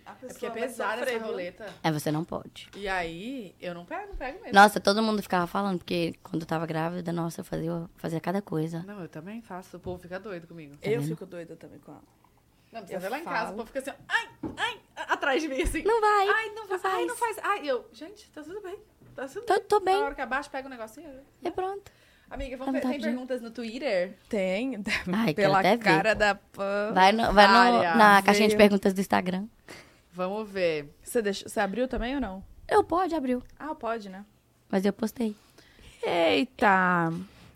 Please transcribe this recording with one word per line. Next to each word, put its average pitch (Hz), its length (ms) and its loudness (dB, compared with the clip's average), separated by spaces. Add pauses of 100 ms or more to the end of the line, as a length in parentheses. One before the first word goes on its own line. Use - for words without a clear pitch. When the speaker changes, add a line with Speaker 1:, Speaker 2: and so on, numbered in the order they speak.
Speaker 1:
a - 60 -18
Speaker 2:
É 202 40 -18
porque 240 320 -12
é 233 40 -6
Speaker 1:
pessoa - 20 -8
vai 226 100 -8
Speaker 2:
pesada 226 340 -4
Speaker 1:
sofrer, 254 180 -4
Speaker 2:
essa 226 80 -4
Speaker 1:
viu? 220 80 -8
Speaker 2:
roleta. 190 360 -10 (180)
Speaker 3:
É, 160 80 2
você 151 180 -2
não 151 140 -2
pode. - 500 -10
Speaker 2:
E 196 140 -10
aí, 185 720 -6
eu 175 140 -8
não 175 100 -14
pego, 381 240 -10
não 392 80 -12
pego 302 240 -10
mesmo. 302 140 -6
Speaker 3:
Nossa, 202 260 8
todo 202 220 2
mundo 214 200 0
ficava 180 240 -2
falando, 196 320 -2
porque 170 440 -4
quando 165 200 -6
eu 165 60 -12
tava 165 180 -2
grávida, 165 460 -4
nossa, 170 300 -6
eu - 20 -18
fazia, 160 260 -6
eu 170 240 -6
fazia 165 240 -6
cada 185 240 -4
coisa. 165 420 -4
Speaker 2:
Não, 208 180 -14
eu 156 60 -12
também 196 340 -14
faço. 180 340 -16
O 175 40 -18
povo 180 220 -10
fica 180 160 -12
doido 185 300 -12
comigo. 151 300 -18
Speaker 3:
Tá 185 120 -8
Speaker 1:
Eu 220 100 -2
Speaker 3:
vendo? 147 100 -4
Speaker 1:
fico 160 160 -10
doida 170 280 -16
também 165 240 -20
com - 140 -20
ela. 139 100 -20 (720)
Speaker 2:
Não, 226 80 -14
precisa 190 160 -12
Speaker 1:
Eu 180 60 -8
Speaker 2:
ver 190 80 -8
lá 262 100 -6
em 339 40 -12
casa, - 140 -4
Speaker 1:
falo. 180 140 -4
Speaker 2:
o 196 60 -12
povo 226 80 -10
fica - 120 -10
assim, 262 300 -10
"Ai, 440 200 -4 (280)
ai", 427 240 -6 (160)
a-, 311 160 -8
atrás 285 300 0
de 320 60 -4
mim, 262 140 -2
assim. 320 220 -2
Speaker 3:
Não 440 160 2
vai, 415 280 4
Speaker 2:
"Ai, 440 200 0
não 415 180 -12
Speaker 3:
não - 20 -
Speaker 2:
faz, 381 180 -4
ai, 381 60 -2
Speaker 3:
faz. - 140 -2
Speaker 2:
não 480 100 -6
faz." 453 280 -4
Ai, 381 240 -2
eu, 247 240 -2
"Gente, 370 380 -18
tá 302 120 -18
tudo 359 200 -12
bem, 381 140 -12 (380)
tá 269 140 -10
tudo 392 160 -12
Speaker 3:
Tô, 370 100 2
Speaker 2:
bem." 415 140 2
Speaker 3:
tô 415 120 4
bem. 381 200 2
Speaker 2:
Na - 60 0
hora 285 100 -6
que 294 60 -8
abaixa, 262 280 -4
pega 269 160 -10
o 269 40 -14
negocinho, 254 380 -16
eu, 269 140 -18 (220)
Speaker 3:
É 349 80 -4
pronto. 392 400 -6 (400)
Speaker 2:
Amiga, 269 240 -8
Speaker 3:
Tá 254 80 -10
Speaker 2:
vamos 269 100 0
ver, - 60 0
tem 254 100 0
Speaker 3:
vontade, 277 160 -4
né? - 40 0
Speaker 2:
perguntas 254 320 -4
no 233 80 -12
Twitter? 220 640 -2 (120)
Speaker 1:
Tem. 208 460 -2 (100)
<laughs> - 280 -4
Speaker 3:
Ai, 208 220 2
Speaker 1:
Pela 196 280 4
Speaker 3:
quero 185 120 6
até - 20 4
ver. 233 60 -4
Speaker 1:
cara 196 320 4
da 202 220 2
Pan. 202 580 -4
Speaker 3:
Vai 185 160 8
no, 220 220 2
vai 202 160 12
no, 196 40 8 (280)
Speaker 2:
Várias. 170 160 2
Speaker 3:
na 202 260 10
caixinha 208 260 6
de 214 80 4
Speaker 1:
Veio. 208 120 10
Speaker 3:
perguntas 196 260 2
do 190 60 -2
Instagram. 190 460 -2 (680)
Speaker 2:
Vamos 190 360 -6
ver. 165 540 -2
Speaker 1:
Você - 180 -2
deixou... 202 280 -4
você 220 100 -6
abriu 208 300 0
também 240 260 -4
ou 285 60 -2
não? 196 240 -8 (240)
Speaker 3:
Eu 415 160 4
pode, 330 320 0
abriu. 254 260 -2 (160)
Speaker 1:
Ah, 302 160 -10
pode, 226 340 -8
né? 190 160 -16 (460)
Speaker 3:
Mas 190 140 2
eu 202 80 2
postei. 220 420 -4 (720)
Speaker 1:
Eita. 196 1080 2 (440)